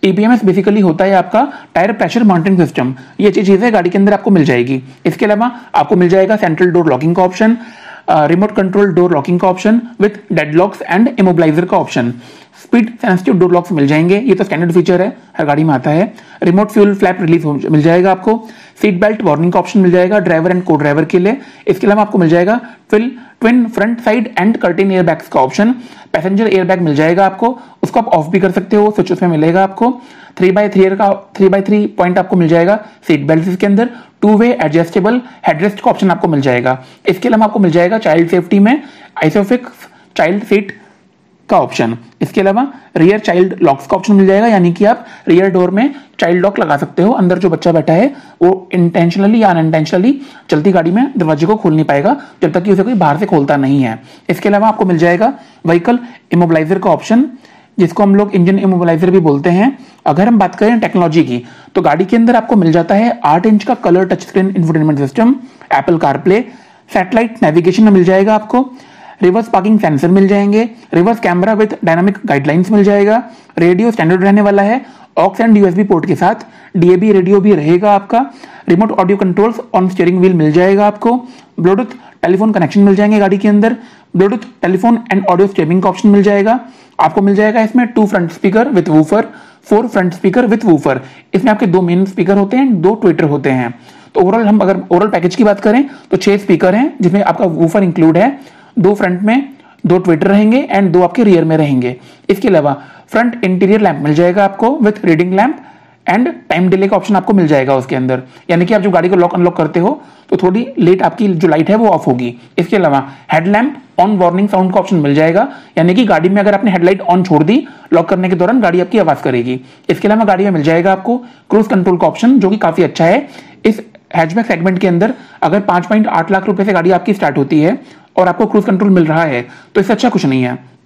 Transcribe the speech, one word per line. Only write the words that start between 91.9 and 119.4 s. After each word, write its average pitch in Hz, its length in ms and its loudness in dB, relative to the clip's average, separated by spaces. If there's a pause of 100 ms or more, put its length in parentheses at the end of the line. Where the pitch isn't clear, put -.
speaker 190 320 -2
होते 202 200 0
हैं, 254 240 0
दो 185 140 2
tweeter 180 300 0
होते 143 260 -2
हैं। 123 220 -4 (420)
तो - 60 2
overall 214 260 2
हम 214 120 2
अगर 190 180 0
overall 185 340 0
package 175 240 -2
की 240 80 2
बात 208 160 2
करें 233 240 0 (280)
तो 190 60 -2
छह 202 200 0
speaker 185 380 0
हैं 262 260 -2
जिसमें 185 220 0
आपका 185 220 -2 (100)
woofer 165 280 0
include 160 340 2
है, 247 200 0 (420)
दो 190 160 2
front 180 260 -4
में, 240 280 0 (360)
दो 175 140 2
tweeter 175 280 0
रहेंगे 214 480 2
and 196 160 0
दो 175 120 2
आपके 202 200 0
rear 175 220 4
में 160 120 0
रहेंगे। 131 380 -2 (340)
इसके 196 180 -2
अलावा 147 340 0 (260)
front 233 380 -2
interior 185 360 2
lamp 156 220 -2
मिल 147 100 0
जाएगा 175 320 2
आपको 196 220 -2 (160)
with 214 220 -2
reading 180 340 0
lamp 262 200 -2 (480)
and 226 220 0 (220)
time 175 200 0
delay 190 180 0
का 208 80 0
option 190 180 -2
आपको 185 180 0
मिल 180 140 2
जाएगा 139 280 0
उसके 131 200 -4
अंदर, 131 260 -4 (280)
यानी 175 160 2
कि 220 80 -2
आप 208 80 0
जब 196 100 -2
गाड़ी 175 180 0
को 196 60 0
lock 175 200 2
unlock 175 220 0
करते 160 220 -2
हो 233 220 -2 (280)
तो - 80 -2
थोड़ी 180 300 -2 (100)
late 185 260 2
आपकी 185 240 -2
जो 160 200 0
light 156 220 0
है 202 60 2
वो 226 120 2
ऑफ 170 200 0
होगी। 123 280 -4 (220)
इसके 175 180 -2
अलावा 147 320 0 (260)
headlamp 208 440 -2 (220)
on 196 200 2
warning 185 320 0
sound 185 220 0
का 202 60 2
option 185 160 -2
मिल 143 200 0
जाएगा, 165 320 0 (300)
यानी 175 160 2
कि 226 120 2
गाड़ी 180 240 2
में 202 120 0
अगर 202 120 0
आपने 202 180 0
headlight 185 300 0 (100)
on 180 160 2
छोड़ 151 160 2
दी 214 200 0 (300)
lock 165 160 0
करने 185 200 -2
के 185 60 0
दौरान 202 260 0
गाड़ी 180 200 0
आपकी 180 180 -2
आवाज 160 220 0
करेगी। 127 380 -4 (300)